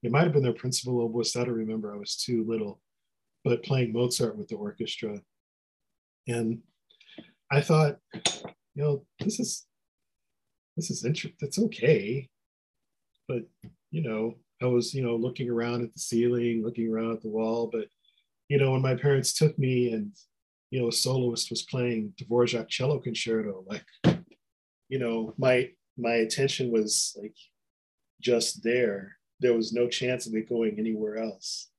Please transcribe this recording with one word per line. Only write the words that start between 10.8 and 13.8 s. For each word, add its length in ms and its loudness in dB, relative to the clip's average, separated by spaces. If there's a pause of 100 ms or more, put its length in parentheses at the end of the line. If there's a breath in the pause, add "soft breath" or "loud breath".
is 140 -8
inter-, 360 -2
that's 180 -6
okay." 720 2 (1000)
But, 140 -4 (480)